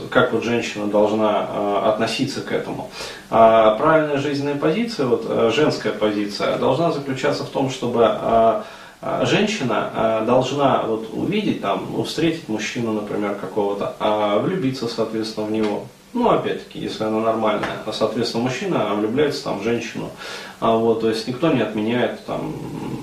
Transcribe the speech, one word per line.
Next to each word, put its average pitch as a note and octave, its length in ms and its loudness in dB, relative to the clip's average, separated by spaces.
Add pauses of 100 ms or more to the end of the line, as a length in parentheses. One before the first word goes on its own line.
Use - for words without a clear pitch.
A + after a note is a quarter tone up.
(100)
как - 220 4
вот A2 120 0
женщина A2 420 -2
должна, G#2 640 2
э, G#2 380 0
относиться A2 540 0
к - 100 -8
этому, - 380 -6 (380)
э, A2+ 480 8
правильная D3 420 4
жизненная C#3+ 360 0
позиция, D#3 520 0
вот, A2+ 220 2
э, A2 240 2
женская C3+ 400 2
позиция, G#2 680 0
должна D#3 340 2
заключаться C#3 500 -2
в C3 60 -8
том, C3+ 220 -2
чтобы, A#2 380 2
э, A2+ 540 2 (420)
э, B2+ 220 -2
женщина, B2 680 0
э, A2 280 0
должна C3 580 2
вот A2 300 -2
увидеть, E3 480 -2
там, A#2 300 -2
ну, - 140 -2
встретить - 440 -2
мужчину, A2 440 -2
например, G#2 420 -2
какого-то, G2 640 -2
э, G#2+ 400 2
влюбиться, A#2 480 -2
соответственно, A2 600 -4
в G#2+ 40 -4
него. G#2+ 360 -2 (280)
Ну, A#3+ 140 2
опять-таки, - 500 -2
если G#2+ 260 -4
она A2 160 0
нормальная, A2 680 0
а, G#2+ 60 -6
соответственно, A#2 520 0
мужчина C3 500 0
влюбляется, B2+ 500 0
там, G2+ 160 -4
в - 20 -8
женщину. - 480 -4 (500)
А, A2+ 160 2
вот, A2+ 240 2
то A2+ 80 2
есть - 180 -2
никто D#3 240 0
не B2 120 4
отменяет, A2 640 -2
там, - 280 -6 (480)